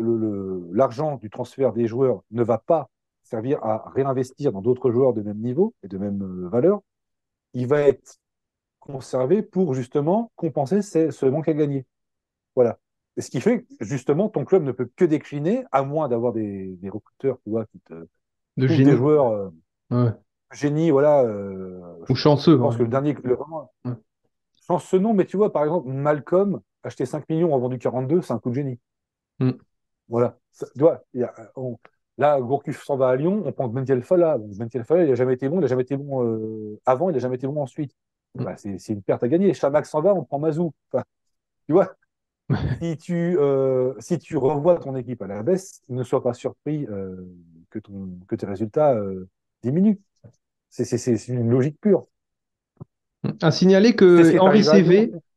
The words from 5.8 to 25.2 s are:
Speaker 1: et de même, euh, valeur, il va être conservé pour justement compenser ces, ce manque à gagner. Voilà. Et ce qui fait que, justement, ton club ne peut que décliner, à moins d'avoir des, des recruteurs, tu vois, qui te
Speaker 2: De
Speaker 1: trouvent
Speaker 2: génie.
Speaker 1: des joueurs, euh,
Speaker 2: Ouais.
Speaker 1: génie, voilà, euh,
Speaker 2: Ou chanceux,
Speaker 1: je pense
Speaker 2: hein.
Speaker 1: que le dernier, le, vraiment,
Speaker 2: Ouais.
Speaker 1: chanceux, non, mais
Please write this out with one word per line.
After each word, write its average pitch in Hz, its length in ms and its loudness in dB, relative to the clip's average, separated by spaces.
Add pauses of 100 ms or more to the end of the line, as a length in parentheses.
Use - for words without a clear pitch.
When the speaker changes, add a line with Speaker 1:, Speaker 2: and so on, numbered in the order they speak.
Speaker 1:
et 98 60 -18
de 95 100 -10
même, 101 240 -6
euh, 90 260 -10
valeur, 156 320 0 (720)
il 127 120 -4
va 147 160 2
être - 360 0 (640)
conservé 139 640 -2
pour 180 320 -2
justement 151 640 -2
compenser 165 460 -2
ces, 160 280 0
ce 135 160 -4
manque 147 220 0
à 160 60 0
gagner. 143 300 -2 (720)
Voilà. 120 240 2 (380)
Et 123 60 -6
ce - 80 -14
qui 127 100 -4
fait 208 220 0
que, - 40 -20 (140)
justement, 143 480 -2
ton 151 160 -4
club 185 180 4
ne 135 100 -4
peut 127 240 -6
que 185 80 2
décliner, 156 680 -2
à 139 100 2
moins 143 260 -4
d'avoir 117 240 -2
des, 98 480 -6
des 98 80 -12
recruteurs, 113 560 -6
tu 104 60 -12
vois, 113 160 -4
qui - 140 -20
te - 140 -20
Speaker 2:
De - 720 -8
Speaker 1:
trouvent 156 120 2
Speaker 2:
génie. 135 120 6
Speaker 1:
des 127 60 6
joueurs, 139 320 4
euh, 101 200 -4 (420)
Speaker 2:
Ouais. 120 200 2 (420)
Speaker 1:
génie, 147 380 0
voilà, 143 320 4
euh, 95 580 -6 (280)
Speaker 2:
Ou 127 60 2
chanceux, 147 380 6
Speaker 1:
je 143 40 10
pense 120 180 2
Speaker 2:
hein. 113 40 -6
Speaker 1:
que 123 60 0
le 113 40 -2
dernier, 135 340 0
le, 127 120 0
vraiment, 147 360 -10 (140)
Speaker 2:
Ouais. 123 80 -8 (760)
Speaker 1:
chanceux, 175 320 0
non, 220 140 2
mais 180 140 2